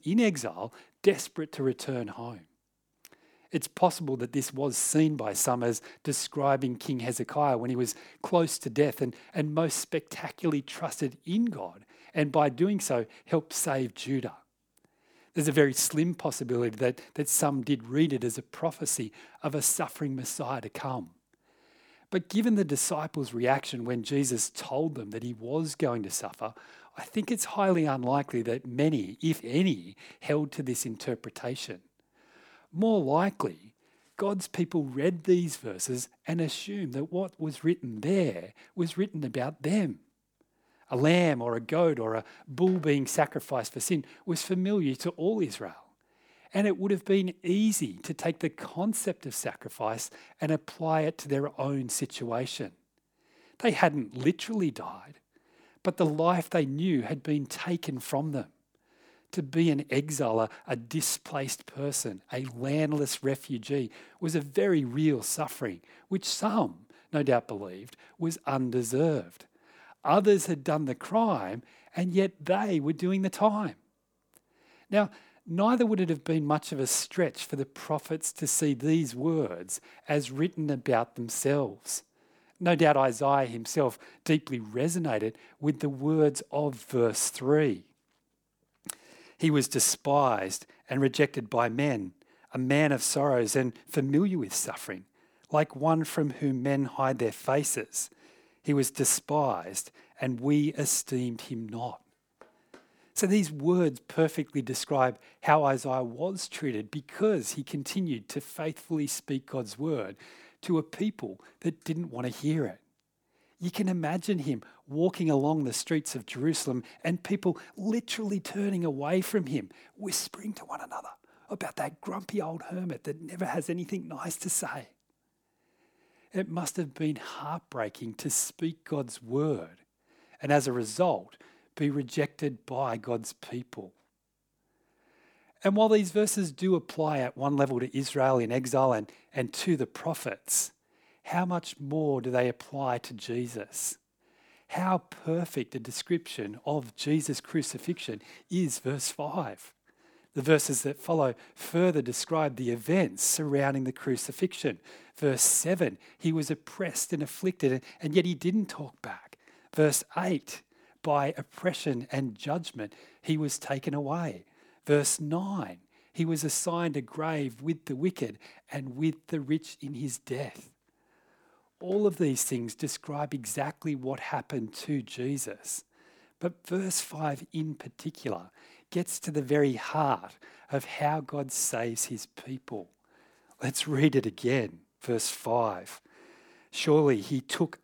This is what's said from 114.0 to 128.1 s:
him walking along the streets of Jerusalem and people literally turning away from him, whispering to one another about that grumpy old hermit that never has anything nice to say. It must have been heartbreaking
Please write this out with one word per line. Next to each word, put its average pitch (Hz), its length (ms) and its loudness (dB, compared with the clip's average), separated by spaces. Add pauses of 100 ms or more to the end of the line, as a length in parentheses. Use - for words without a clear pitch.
him 135 220 -2 (260)
walking 165 420 2
along 147 320 4
the 123 100 0
streets - 440 -2
of 117 100 -10
Jerusalem 151 560 0 (220)
and 175 180 0
people 180 340 0 (200)
literally 214 640 -2
turning 196 440 -2
away 147 360 2
from 185 260 0
him, 147 240 -2 (260)
whispering 202 580 -6
to - 100 -16
one - 160 -10
another - 300 -12 (380)
about - 280 -8
that - 240 -6
grumpy 196 420 -6
old 165 280 -6
hermit 180 340 -6
that 156 180 -8
never 175 220 -8
has 170 260 -4
anything 175 380 -6
nice 160 300 -8
to 180 120 -6
say. - 380 -6 (1400)
It 190 160 -2
must 165 280 -4
have 151 160 -4
been 151 220 0
heartbreaking 123 1000 -8